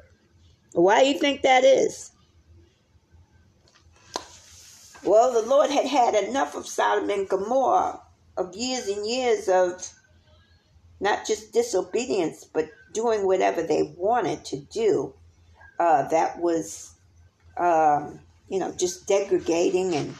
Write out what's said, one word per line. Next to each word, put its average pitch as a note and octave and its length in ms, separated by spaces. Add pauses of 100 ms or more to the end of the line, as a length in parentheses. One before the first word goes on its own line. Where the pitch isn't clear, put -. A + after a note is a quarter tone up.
(720)
Why G3 280
do C4+ 80
you C#4+ 100
think C#4 220
that B3+ 220
is? B3 480 (3000)
Well, A3+ 280
the A3+ 160
Lord C#4 220
had C#4+ 160
had C4 300
enough A#3 400
of - 120
Sodom G#3 420
and G3 200
Gomorrah, A3 720 (340)
of F3+ 200
years B3 320
and G#3 200
years A#3+ 400
of F3+ 420 (1080)
not G3+ 260
just - 280
disobedience, A3 880
but D#3 260 (240)
doing A3 320
whatever F#3+ 380
they D3+ 340
wanted F3+ 480
to C#3+ 120
do. D3 560 (680)
Uh, D#3 300
that D#3+ 300
was, E3 540 (640)
um, D#3 640 (300)
you F#3+ 100
know, E3+ 140
just - 340
degrading F3+ 880
and C#3 240